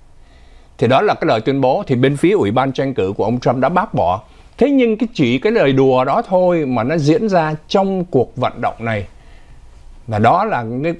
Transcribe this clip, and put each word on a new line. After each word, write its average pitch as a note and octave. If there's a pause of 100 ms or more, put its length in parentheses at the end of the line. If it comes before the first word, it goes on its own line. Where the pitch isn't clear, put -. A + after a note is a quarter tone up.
(760)
Thì A#2+
đó C3
là G3+
cái E3+
lời A2+
tuyên C3+
bố. D3
Thì C3+
bên C3+
phía F3
Ủy A2+
ban C3
tranh C3+
cử G2
của F#2+
ông A#2+
Trump B2
đã C3+
bác F3+
bỏ. F2+ (360)
Thế C4
nhưng A#3+
cái A#3+
chỉ B2
cái G#3+
lời D#3+
đùa C3+
đó D3
thôi F3+
mà B2
nó D3+
diễn D#3+
ra D#3 (120)
trong G3
cuộc B2
vận A#2
động A2+
này. A2 (1000)
Và G#2+
đó D3+
là C#3+
những, C3+